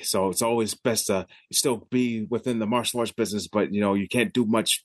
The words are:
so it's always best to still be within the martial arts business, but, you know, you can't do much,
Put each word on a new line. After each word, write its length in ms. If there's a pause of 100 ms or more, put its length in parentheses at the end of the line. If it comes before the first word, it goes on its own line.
so 260
it's 140
always 320
best 320
to 200 (260)
still 380
be 380
within 300
the 80
martial 340
arts 120
business, 340
but, 260
you 80
know, 140
you 140
can't 240
do 120
much, 400